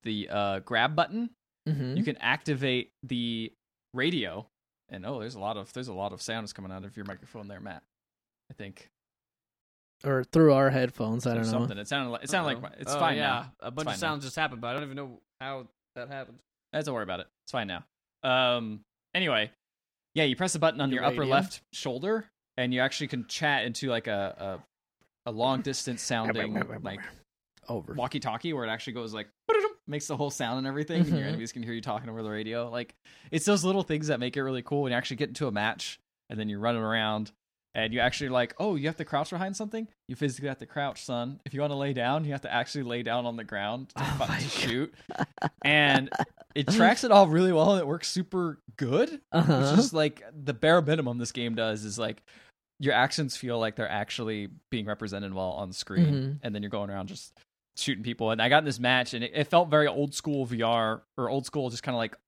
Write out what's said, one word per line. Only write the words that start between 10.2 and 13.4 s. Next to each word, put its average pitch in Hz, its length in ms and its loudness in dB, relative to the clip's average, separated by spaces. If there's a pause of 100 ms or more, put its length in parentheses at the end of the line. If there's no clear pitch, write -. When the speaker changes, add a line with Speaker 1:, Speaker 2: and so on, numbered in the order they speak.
Speaker 2:
through 160 280 8
our 135 160 8
headphones, 123 580 0
I 120 60 2
Speaker 1:
Or - 40 0
Speaker 2:
don't 113 80 0
know. 113 60 -2
Speaker 1:
something. 113 280 0
It 104 100 -10
sounded 135 220 -4
like, 117 140 -8
it 131 60 -6
sounded 180 160 0 (140)
like - 100 -12
Speaker 3:
Uh-oh. - 100 -20
Speaker 1:
it's - 140 -4
Speaker 3:
Oh, 147 40 -2
Speaker 1:
fine 160 180 2
Speaker 3:
yeah. 147 60 0
Speaker 1:
now. 131 380 -2